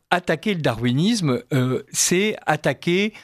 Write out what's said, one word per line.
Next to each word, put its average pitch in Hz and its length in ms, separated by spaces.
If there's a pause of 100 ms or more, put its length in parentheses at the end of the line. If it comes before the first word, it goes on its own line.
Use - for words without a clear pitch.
attaquer 175 440
le 170 80
darwinisme, 135 800 (100)
euh, 127 400
c'est 196 540
attaquer 170 640 (120)